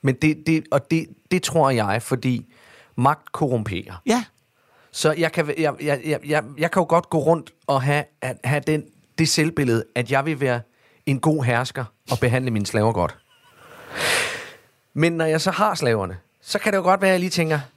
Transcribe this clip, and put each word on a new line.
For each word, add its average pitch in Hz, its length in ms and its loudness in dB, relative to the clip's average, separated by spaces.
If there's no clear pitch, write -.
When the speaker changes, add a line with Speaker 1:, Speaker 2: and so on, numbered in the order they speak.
Speaker 1:
Men 131 180 2
det, 156 160 2
det, 160 240 2
og 135 200 0
det, 165 160 0
det 180 120 0
tror 151 260 2
jeg, 110 320 0
fordi 123 440 -2
magt 135 340 0
korrumperer. 107 720 -4
Speaker 2:
Ja. 233 180 0
Speaker 1:
Så - 260 0
jeg 165 140 0
kan, 151 260 -2
jeg, 151 240 0
jeg, 143 240 0
jeg, 147 220 -2
jeg, 147 160 0
jeg 160 140 -2
kan 190 80 2
jo 170 100 2
godt 170 200 2
gå 165 100 0
rundt 156 320 2
og 139 140 2
have, 143 220 0
at, 127 220 -6
have 139 240 0
den, 151 160 0
det 160 120 2
selvbillede, 147 540 2
at 123 160 -2
jeg 139 140 2
vil 156 140 -4
være 123 220 0
en 139 140 0
god 156 240 2
hersker 123 420 0
og 127 80 -2
behandle 127 320 2
mine 104 140 0
slaver 110 280 2
godt. 87 220 -2
Men 160 180 2
når 165 140 0
jeg 156 160 2
så 185 100 0
har 202 240 0
slaverne, 101 420 -2
så - 180 -4
kan 214 120 0
det 196 60 2
jo 185 60 0
godt 190 180 4
være, 196 80 4
at 190 40 4
jeg 185 60 2
lige 180 100 -2
tænker 160 300 0